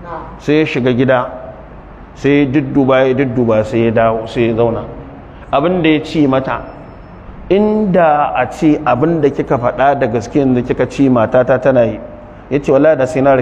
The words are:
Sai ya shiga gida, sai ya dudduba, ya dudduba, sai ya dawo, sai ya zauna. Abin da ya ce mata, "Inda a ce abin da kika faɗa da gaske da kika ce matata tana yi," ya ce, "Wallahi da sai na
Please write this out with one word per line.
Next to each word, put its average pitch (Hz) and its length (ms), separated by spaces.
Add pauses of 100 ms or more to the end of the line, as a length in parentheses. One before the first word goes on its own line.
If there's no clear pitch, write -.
(400)
Sai 147 220
ya 156 60
shiga 131 260
gida, 127 340 (880)
sai 143 300
ya - 20
dudduba, 131 640
ya 127 60
dudduba, 117 500
sai 117 220
ya 117 40
dawo, 113 360
sai 117 220
ya 117 60
zauna. 113 300 (680)
Abin 175 320
da 160 60
ya 151 160
ce 151 240
mata, 131 320 (880)
"Inda 180 880
a 127 100
ce 151 380
abin 151 360
da 143 100
kika 151 280
faɗa 120 400
da 131 80
gaske 117 380 (100)
da 123 80
kika 127 240
ce 135 240
matata 127 480
tana 127 260
yi," 107 140 (520)
ya 139 100
ce, 151 100
"Wallahi 147 260
da 131 100
sai 131 160
na 139 200